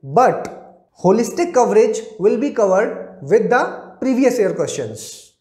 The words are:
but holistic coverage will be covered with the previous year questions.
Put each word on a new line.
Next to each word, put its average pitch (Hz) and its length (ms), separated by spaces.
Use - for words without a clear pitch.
but 170 580
holistic 226 520
coverage 220 460
will 220 180
be 277 140
covered 202 680
with 180 300
the - 500
previous 254 380
year 190 160
questions. - 880